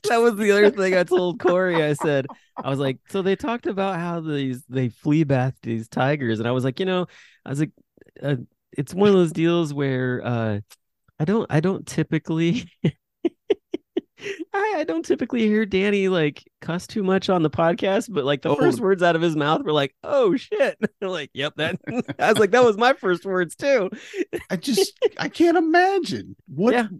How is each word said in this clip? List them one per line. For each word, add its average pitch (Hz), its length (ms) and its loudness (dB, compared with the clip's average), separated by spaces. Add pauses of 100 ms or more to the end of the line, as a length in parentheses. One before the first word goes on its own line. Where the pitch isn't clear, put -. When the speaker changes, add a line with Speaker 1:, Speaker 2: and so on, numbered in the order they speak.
Speaker 1:
That 233 140 2
was 233 160 4
the 208 140 2
other 208 180 6
thing 190 260 0
I 180 80 4
told 180 360 0
Corey. 180 440 2
I 151 100 2
said, 139 340 0 (360)
I 131 60 -4
was 135 100 -2
like, 135 200 -2 (100)
"So 196 120 -2
they 190 140 2
talked 240 320 -6
about 190 320 -4
how 170 220 -6
these, 139 480 -4
they 127 200 -2
flea 151 360 2
bath 131 380 0
these 113 260 -6
tigers." 131 500 0
And 113 80 -2
I 120 40 0
was 127 120 0
like, 131 160 -4
"You 190 60 -2
know," 180 220 -2 (380)
I - 40 -12
was 139 100 -6
like, 156 120 -2 (500)
uh, 139 140 -2 (420)
"It's 143 160 -8
one 202 160 4
of 196 60 6
those 170 160 4
deals 165 420 0
where, 127 500 -2
uh, 113 360 -2 (600)
I 151 60 0
don't, 214 240 0
I 151 120 2
don't 185 260 -2
typically, 165 880 -2
<laughs> - 80 -14 (1700)
I, 403 240 -2
I 311 100 -4
don't 330 160 -4
typically 240 380 -2
hear 214 240 2
Danny, 196 420 0
like, 156 360 0 (180)
cuss 170 260 -6
too 214 160 -4
much 185 260 2
on 180 140 2
the 151 60 2
podcast, 190 640 0
but, 143 100 0
like, 139 180 0
the - 100 -4
Speaker 2:
Oh. 147 40 4
Speaker 1:
first - 240 2
words 190 240 2
out 170 140 4
of 160 40 0
his 165 140 0
mouth 156 280 0
were 160 100 -2
like, 139 300 0
'Oh 240 340 2
shit.'" 214 400 -2 (120)
<laughs> - 120 -12
Like, 180 320 -6
"Yep, 139 240 -6
that," 165 300 -4
<laughs> - 320 -6
I 160 100 2
was 214 100 2
like, 202 120 4
"That 247 120 6
was 220 140 4
my 240 160 2
first 180 320 -2
words 180 300 -2
too." 254 340 0 (320)
<laughs> - 280 -8
Speaker 2:
I 190 60 -2
just, 277 420 -2 (200)
I - 100 -4
can't 339 300 2
imagine 320 800 0 (120)
what, 196 260 0
Speaker 1:
Yeah. 233 140 2 (120)